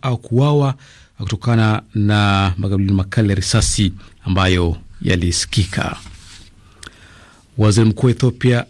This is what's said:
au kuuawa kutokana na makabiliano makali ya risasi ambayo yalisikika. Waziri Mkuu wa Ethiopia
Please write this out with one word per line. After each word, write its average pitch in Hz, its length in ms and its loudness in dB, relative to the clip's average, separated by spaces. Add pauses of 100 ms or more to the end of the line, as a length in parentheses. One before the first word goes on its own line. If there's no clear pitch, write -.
au 127 160 -4
kuuawa 139 560 0 (440)
kutokana 110 640 0 (140)
na 101 640 2
makabiliano 98 400 -2
makali 101 320 0
ya 98 60 0
risasi 98 580 0 (320)
ambayo 90 500 2 (260)
yalisikika. - 960 -2 (1600)
Waziri 107 320 4
Mkuu 107 180 -2
wa 120 40 4
Ethiopia 120 580 0